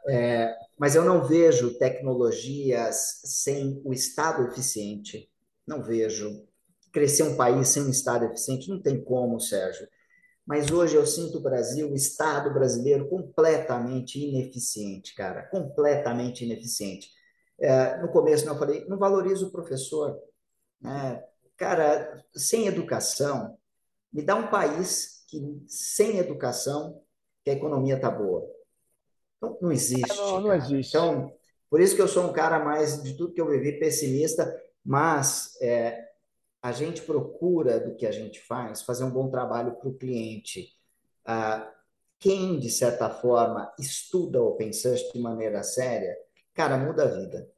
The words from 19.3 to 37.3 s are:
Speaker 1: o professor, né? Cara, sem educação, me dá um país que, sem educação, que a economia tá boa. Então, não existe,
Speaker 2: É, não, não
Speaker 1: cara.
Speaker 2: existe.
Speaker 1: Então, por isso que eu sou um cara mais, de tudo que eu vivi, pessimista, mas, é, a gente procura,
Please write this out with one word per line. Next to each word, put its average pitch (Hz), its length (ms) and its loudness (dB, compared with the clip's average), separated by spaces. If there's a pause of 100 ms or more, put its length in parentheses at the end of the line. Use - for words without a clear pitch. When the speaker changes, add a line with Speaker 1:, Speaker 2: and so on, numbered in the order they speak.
Speaker 1:
o 180 40 -10
professor, 147 680 -6 (640)
né? 131 420 -6 (340)
Cara, 156 680 2 (100)
sem 226 320 0
educação, 139 920 -2 (520)
me 151 120 -6
dá 185 120 2
um 220 140 0
país 180 800 -2
que, 156 100 -12 (280)
sem - 500 -2
educação, 143 840 -4 (420)
que 139 60 0
a - 20 2
economia 135 480 0
tá 127 100 0
boa. 95 320 -2 (920)
Então, 226 240 -8
não 175 100 0
existe, 127 400 0
Speaker 2:
É, 202 60 0
não, 196 240 -2
não 208 80 0
Speaker 1:
cara. 196 80 4
Speaker 2:
existe. 139 400 -2
Speaker 1:
Então, 151 340 0 (380)
por 156 140 6
isso 190 120 6
que - 60 2
eu 185 80 6
sou 180 160 2
um 170 80 -2
cara 156 320 2
mais, 151 380 0
de 135 120 -8
tudo 170 200 -6
que 175 80 -2
eu 156 80 0
vivi, 139 280 0
pessimista, 147 720 0 (320)
mas, 139 800 2
é, 117 480 0 (540)
a 123 100 -4
gente 151 300 -6
procura, 151 760 0